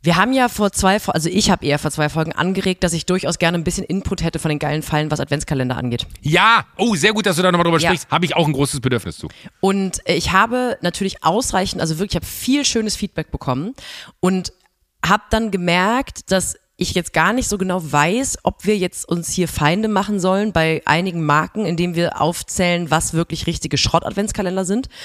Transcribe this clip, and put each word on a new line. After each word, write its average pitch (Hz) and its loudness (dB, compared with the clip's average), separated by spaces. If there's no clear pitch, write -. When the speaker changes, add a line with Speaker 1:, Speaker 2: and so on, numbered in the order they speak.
Speaker 1:
Wir 170 4
haben 208 4
ja 254 4
vor 208 0
zwei 196 2
Fo-, - -4
also 160 0
ich - 2
habe - 2
eher 143 2
vor 160 -2
zwei 151 0
Folgen 160 -2
angeregt, 185 -2
dass 170 0
ich 160 -4
durchaus 180 -2
gerne 170 2
ein 165 -2
bisschen 180 -4
Input 185 -4
hätte 170 -2
von 160 -2
den 147 0
geilen 151 -2
Fallen, 151 0
was 151 -2
Adventskalender 135 -2
angeht. 120 -4
Speaker 2:
Ja! 185 4
Oh, 220 2
sehr 185 2
gut, 208 0
dass 185 4
du 180 0
da 185 4
nochmal 170 2
drüber 165 4
Speaker 1:
Ja. 170 2
Speaker 2:
sprichst, 180 -2
habe 170 2
ich 151 -2
auch 170 4
ein 156 2
großes 135 0
Bedürfnis 117 -2
zu. - -12
Speaker 1:
Und, 196 -2
äh, 214 2
ich - -2
habe 226 2
natürlich 190 -4
ausreichend, 190 0
also 160 -2
wirklich, 196 -4
ich - -4
habe - -4
viel 277 0
schönes 220 0
Feedback - -6
bekommen 147 -4
und 185 0
habe 196 4
dann 220 0
gemerkt, 185 0
dass 190 0
ich - -4
jetzt 175 -2
gar 175 2
nicht 247 -2
so 202 -2
genau 185 0
weiß, 175 2
ob - -2
wir 208 2
jetzt 180 -4
uns 170 -2
hier 175 0
Feinde 180 0
machen 208 0
sollen 190 2
bei 160 2
einigen 170 0
Marken, 156 0
indem 175 -2
wir 170 -2
aufzählen, 175 0
was 165 0
wirklich 165 -2
richtige 151 -2
Schrott-Adventskalender 190 0
sind. 214 -2